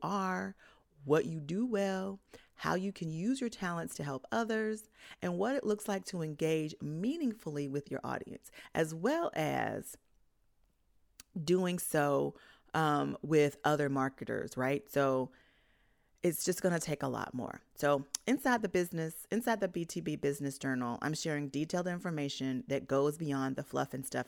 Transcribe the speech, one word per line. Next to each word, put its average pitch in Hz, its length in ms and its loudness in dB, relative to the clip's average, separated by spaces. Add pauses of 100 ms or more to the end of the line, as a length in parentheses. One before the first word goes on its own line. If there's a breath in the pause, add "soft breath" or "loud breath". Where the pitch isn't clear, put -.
are, 190 500 -2 (500 loud breath)
what 143 220 6
you 160 140 -6
do 180 260 -2
well, 196 540 -2 (340 loud breath)
how 160 220 0
you 190 160 0
can 165 180 -6
use 196 300 0
your 233 100 -2
talents 175 460 -6
to 156 80 -4
help 135 260 -4
others, 220 580 0 (320 loud breath)
and 175 160 -2
what 226 200 2
it - 80 -2
looks 208 240 0
like 190 160 -2
to 175 180 -4
engage 156 580 0
meaningfully 170 840 -2
with 139 240 -4
your 135 140 -4
audience, - 480 -6 (200 loud breath)
as 160 220 2
well 277 400 0
as 120 640 0 (1500)
doing 180 340 2
so, 143 560 2 (400 loud breath)
um, 147 480 2
with 147 420 4
other 147 240 4
marketers, 131 680 -2
right? 135 340 0
So 131 400 2 (920 soft breath)
it's 170 200 2
just 180 160 0
gonna 175 200 4
take 147 240 -4
a 135 40 0
lot 117 240 -4
more. - 280 -6 (160)
So 143 280 4 (220)
inside 247 360 4
the 196 60 0
business, 175 640 0
inside 220 300 2
the 196 80 2
B 170 160 -2
T 170 160 -6
B 165 160 -2
Business 139 420 0
Journal, 127 420 -2
I'm 151 140 0
sharing 147 340 -2
detailed 156 380 -2
information 143 800 -2
that 135 220 -2
goes 143 280 2
beyond 139 380 -2
the 139 80 -6
fluff 135 320 -4
and 135 100 -6
stuff - 240 -4